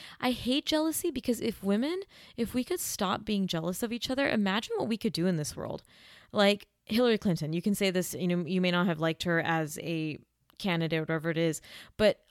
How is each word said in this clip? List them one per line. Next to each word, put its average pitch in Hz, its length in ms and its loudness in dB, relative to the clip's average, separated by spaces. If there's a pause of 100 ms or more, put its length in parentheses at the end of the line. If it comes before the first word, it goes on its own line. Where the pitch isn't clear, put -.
(200)
I 254 120 2
hate 254 340 -2
jealousy 311 460 0
because 240 280 -2
if 220 220 -4
women, 247 380 0 (360)
if 233 160 -2
we 247 120 0
could 359 160 -4
stop 208 440 -2
being 202 220 0
jealous 175 380 -2
of 220 80 -2
each 240 180 -4
other, 277 180 2
imagine 214 480 0
what 381 120 -2
we 226 80 0
could - 160 -2
do 170 160 0
in 180 80 2
this 151 180 -4
world. - 300 -8 (480)
Like, 202 340 2 (180)
Hillary 226 340 2
Clinton, 160 340 0
you 170 100 0
can 202 140 2
say 190 140 2
this, 180 240 0
you 180 120 -2
know, 175 180 2
you 185 160 0
may 180 120 2
not 175 160 4
have 160 100 0
liked 160 240 0
her 170 180 2
as 160 380 -2
a 156 400 -4 (400)
candidate 165 400 0
or 156 40 -2
whatever 165 280 -2
it 160 80 0
is, 165 220 2 (360)
but 208 340 4